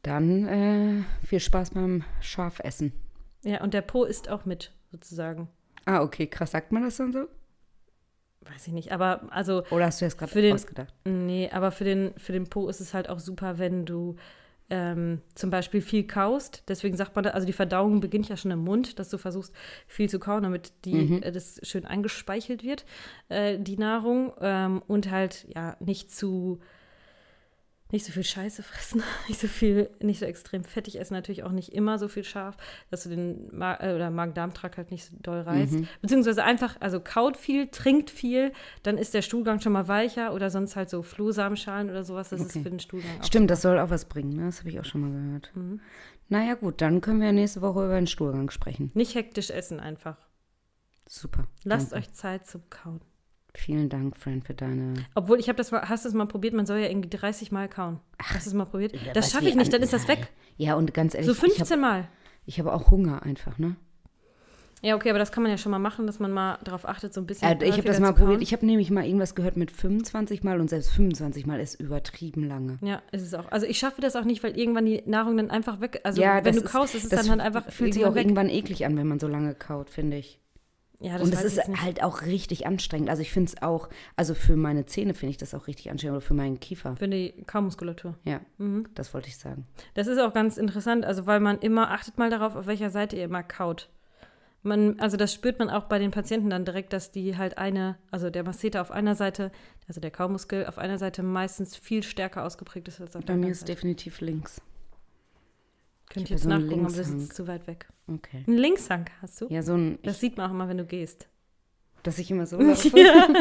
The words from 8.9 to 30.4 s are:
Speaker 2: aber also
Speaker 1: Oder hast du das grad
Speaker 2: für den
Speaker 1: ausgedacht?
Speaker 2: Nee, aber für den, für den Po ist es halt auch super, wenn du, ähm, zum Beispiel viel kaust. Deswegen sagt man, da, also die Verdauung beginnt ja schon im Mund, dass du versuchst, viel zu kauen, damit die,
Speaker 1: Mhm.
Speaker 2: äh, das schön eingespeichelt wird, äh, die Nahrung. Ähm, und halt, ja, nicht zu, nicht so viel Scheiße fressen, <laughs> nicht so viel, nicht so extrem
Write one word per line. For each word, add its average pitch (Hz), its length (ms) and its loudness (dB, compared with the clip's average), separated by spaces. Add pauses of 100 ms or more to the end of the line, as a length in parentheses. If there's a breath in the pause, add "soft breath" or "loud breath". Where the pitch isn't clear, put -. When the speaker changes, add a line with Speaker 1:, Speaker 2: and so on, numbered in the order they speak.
Speaker 2:
aber 185 380 0
also 180 400 -2
Speaker 1:
Oder 170 160 4
hast 165 160 0
du 175 40 2
das 160 120 -4
grad 160 120 -8
Speaker 2:
für 208 120 4
den 208 140 8
Speaker 1:
ausgedacht? - 380 -10 (120)
Speaker 2:
Nee, 180 460 -2
aber 185 200 2
für 196 140 -6
den, 196 320 0
für - 160 -10
den 185 160 -4
Po 196 180 -4
ist 185 140 -8
es 170 120 -12
halt 185 140 -4
auch 175 120 -8
super, 185 400 -8
wenn 180 260 -2
du, 170 320 -6 (520 loud breath)
ähm, 170 520 -2 (140)
zum 190 140 -4
Beispiel 185 320 0
viel 208 260 0
kaust. 220 600 -2
Deswegen 185 300 -4
sagt 196 180 -4
man, 202 80 0
da, 202 80 0
also 185 160 -2
die 185 60 -2
Verdauung 196 480 2
beginnt 208 260 -2
ja 202 80 -6
schon 185 160 -4
im 170 120 -2
Mund, 226 360 0
dass 185 100 -10
du 190 80 -6
versuchst, 185 360 -10 (340 loud breath)
viel 208 220 -2
zu 190 100 -4
kauen, 202 240 -2
damit 180 300 -4 (100)
die, 185 120 -2
Speaker 1:
Mhm. 160 280 2
Speaker 2:
äh, 175 80 -6
das 175 320 -12
schön - 220 -8
eingespeichelt 208 800 -6
wird, 277 220 -8 (440 loud breath)
äh, 202 300 0
die 196 180 -6
Nahrung. 233 640 0
Ähm, 190 460 0
und 208 240 0
halt, 190 420 -2
ja, 165 260 -8
nicht 190 320 -6
zu, 185 480 -4 (1300 soft breath)
nicht 208 160 -2
so 170 40 -12
viel 185 120 -4
Scheiße 208 400 -8
fressen, - 400 -4 (120)
<laughs> - 120 -10
nicht 214 120 -6
so 220 80 -2
viel, 208 400 4 (120)
nicht 208 180 0
so - 80 -6
extrem 180 380 -8